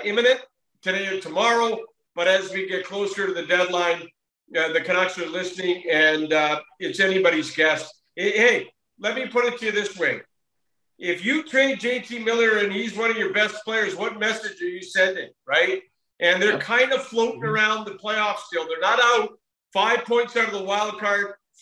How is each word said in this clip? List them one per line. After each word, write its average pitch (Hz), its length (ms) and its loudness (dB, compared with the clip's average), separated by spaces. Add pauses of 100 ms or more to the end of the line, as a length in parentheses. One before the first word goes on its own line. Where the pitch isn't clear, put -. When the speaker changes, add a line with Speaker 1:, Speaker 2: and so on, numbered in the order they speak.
Speaker 1:
imminent 233 360 4 (400)
today 196 280 -2
or 190 120 -4
tomorrow, 220 580 2 (360)
but 175 140 0
as 190 240 2
we 190 160 -4
get 185 180 -4
closer 202 400 -4
to 185 80 -2
the 170 100 -4
deadline, 175 640 0 (480)
uh, 160 160 0
the 165 80 2
Canucks 180 380 0
are 170 100 -6
listening, 180 600 -4
and, 156 420 4
uh, 151 280 2 (180)
it's - 220 -4
anybody's 185 540 2
guess. 156 380 2 (240)
Hey, 190 140 -2
hey, 214 400 2 (280)
let 220 180 -4
me 254 100 -6
put 240 180 0
it 233 140 -2
to 220 80 -6
you 214 60 0
this 202 260 -4
way. 147 220 0 (800)
If 180 260 -4
you 294 180 0
trade 269 380 0
J 247 180 -2
T 233 220 -10
Miller 226 380 2
and 202 140 0
he's 202 240 -6
one 226 140 0
of 226 60 -2
your 190 160 -2
best 208 320 0
players, 220 320 -2
what 214 240 -6
message 214 420 -4
are 180 60 -2
you 180 140 -8
sending, 190 480 -2 (160)
right? 170 360 2 (380)
And 180 200 4
they're 208 120 4
Speaker 2:
Yeah. - 60 -2
Speaker 1:
kind 254 340 2
of 262 100 0
floating 226 380 -2
Speaker 3:
Mm-hmm. 226 100 -2
Speaker 1:
around 214 360 0
the 202 60 -12
playoffs 214 480 -2
still. 160 280 -6
They're 160 100 -6
not 214 220 2
out. 240 300 4 (420)
Five 226 320 2
points 233 320 0
out 226 100 2
of 214 60 -4
the 196 100 -4
wild 202 380 -2
card, 202 320 0 (300)